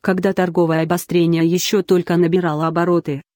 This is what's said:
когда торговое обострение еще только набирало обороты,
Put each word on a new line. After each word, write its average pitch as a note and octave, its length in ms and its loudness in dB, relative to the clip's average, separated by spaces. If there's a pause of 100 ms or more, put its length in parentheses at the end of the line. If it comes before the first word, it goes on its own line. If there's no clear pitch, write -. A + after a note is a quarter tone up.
когда F#3+ 320 -2
торговое E3+ 480 0
обострение E3 640 0
еще F3+ 360 0
только F3 360 0
набирало E3 480 0
обороты, E3 560 -2 (140)